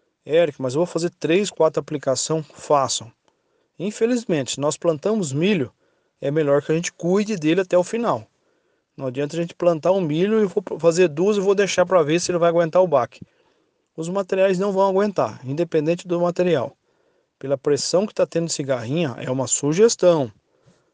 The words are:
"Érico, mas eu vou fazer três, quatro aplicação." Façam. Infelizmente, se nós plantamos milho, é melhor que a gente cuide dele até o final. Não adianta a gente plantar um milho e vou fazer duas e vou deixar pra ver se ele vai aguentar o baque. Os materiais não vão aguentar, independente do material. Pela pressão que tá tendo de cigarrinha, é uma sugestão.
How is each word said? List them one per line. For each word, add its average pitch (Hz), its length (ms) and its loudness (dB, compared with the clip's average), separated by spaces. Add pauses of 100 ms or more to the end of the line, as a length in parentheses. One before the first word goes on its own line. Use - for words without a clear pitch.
(240)
"Érico, 151 380 0
mas 127 120 -4
eu 143 40 -2
vou 170 80 2
fazer 170 240 -4
três, 175 400 0
quatro 160 300 0
aplicação." 147 640 -4
Façam. 131 640 -2 (680)
Infelizmente, 208 760 -2
se - 80 -8
nós 147 160 -2
plantamos 175 560 -2
milho, 160 400 0 (480)
é 139 120 -4
melhor 147 280 2
que 156 120 -4
a - 20 2
gente 170 180 -4
cuide 202 440 -2
dele 160 240 0
até 180 180 2
o 180 60 2
final. 180 420 -4 (680)
Não 135 100 -8
adianta 143 300 -6
a 170 40 -4
gente 170 140 -6
plantar 170 380 2
um 196 80 2
milho 180 400 0
e 208 60 2
vou 190 140 -2 (200)
fazer 170 260 4
duas 175 300 0
e 202 40 0
vou 196 140 2
deixar 185 320 2
pra 180 160 4
ver 151 160 2
se 175 140 -4
ele 175 60 0
vai 170 100 4
aguentar 170 340 2
o 185 60 2
baque. 131 320 0 (760)
Os 160 120 -8
materiais 190 500 0
não 202 140 -2
vão 190 160 4
aguentar, 185 580 0
independente 165 640 -2
do 175 120 -2
material. 175 560 0 (600)
Pela 135 180 -4
pressão 151 480 0
que 208 80 -8
tá 180 140 0
tendo 170 200 -4
de 156 60 -6
cigarrinha, 131 640 -4
é - 120 -8
uma 131 160 -4
sugestão. 165 840 2 (600)